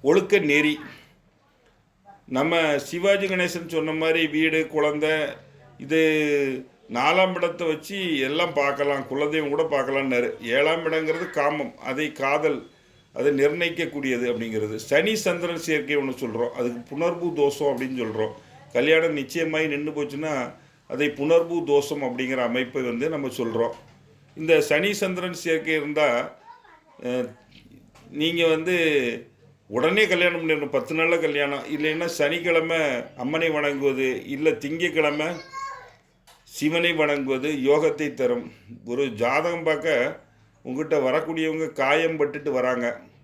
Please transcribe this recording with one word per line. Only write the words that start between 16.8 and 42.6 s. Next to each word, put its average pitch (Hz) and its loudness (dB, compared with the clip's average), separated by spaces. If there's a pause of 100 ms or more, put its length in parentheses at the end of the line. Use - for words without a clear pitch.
புனர்பூ 170 -2
தோஷம் 143 0
அப்படின்னு 127 -4
சொல்றோம். 110 -2 (420)
கல்யாணம் 156 4
நிச்சயமாயி 160 -2
நின்னு 147 -4
போச்சுன்னா 143 -4 (360)
அதை 143 0
புனர்பூ 165 2
தோஷம் 143 2
அப்படிங்கிற 127 -4
அமைப்பை 123 -2
வந்து 123 -2
நம்ம 143 -4
சொல்றோம். 117 -2 (640)
இந்த 156 4
சனி 160 2
சந்திரன் 180 -4
சேர்க்கை 160 -2
இருந்தா, 147 0 (680)
அஹ், 123 -4 (800)
நீங்க 165 0
வந்து 160 2 (400)
உடனே 170 2
கல்யாணம் 175 2
பண்ணிடணும், 147 0
பத்து 139 0
நாள்ல 165 2
கல்யாணம். 143 -2 (140)
இல்லைன்னா 156 -2
சனிக்கிழமை 165 0 (400)
அம்மனை 156 0
வணங்குவது, 139 0
இல்ல 143 0
திங்கட்கிழமை 151 -2 (1160)
சிவனை 170 0
வணங்குவது 143 0
யோகத்தை 147 2
தரும். 120 -2 (340)
ஒரு 131 -2
ஜாதகம் 147 0
பார்க்க 156 0 (440)
உங்ககிட்ட 135 0
வரக்கூடியவங்க 160 -2
காயம் 156 2
பட்டுட்டு 143 -2
வராங்க 123 0 (220)